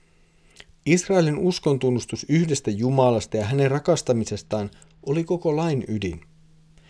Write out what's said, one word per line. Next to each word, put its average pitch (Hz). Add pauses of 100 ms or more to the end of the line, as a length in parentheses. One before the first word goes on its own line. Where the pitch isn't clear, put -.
(840)
Israelin 165
uskontunnustus 131
yhdestä 156
Jumalasta 123
ja 104
hänen 135
rakastamisestaan 110 (340)
oli 160
koko 170
lain 156
ydin. 98 (680)